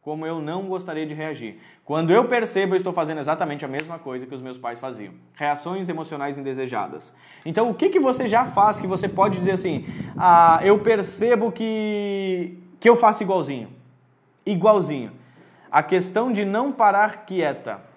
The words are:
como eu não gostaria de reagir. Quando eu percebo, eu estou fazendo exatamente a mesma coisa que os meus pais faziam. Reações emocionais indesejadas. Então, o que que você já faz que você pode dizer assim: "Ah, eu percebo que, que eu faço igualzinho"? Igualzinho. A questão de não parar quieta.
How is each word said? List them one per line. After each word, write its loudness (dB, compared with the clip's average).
como -8
eu -6
não -8
gostaria -8
de -10
reagir. -10
Quando 0
eu 6
percebo, 0
eu 4
estou -2
fazendo -4
exatamente -4
a -8
mesma -8
coisa -10
que -14
os -12
meus -14
pais -10
faziam. -12
Reações -4
emocionais -6
indesejadas. -6
Então, 0
o -4
que 2
que 2
você 0
já 2
faz 2
que -8
você -4
pode 2
dizer 0
assim: -4
"Ah, 8
eu 6
percebo 2
que, -4
que 4
eu 10
faço 4
igualzinho"? -2
Igualzinho. 2
A 6
questão 0
de -2
não -2
parar 2
quieta. -4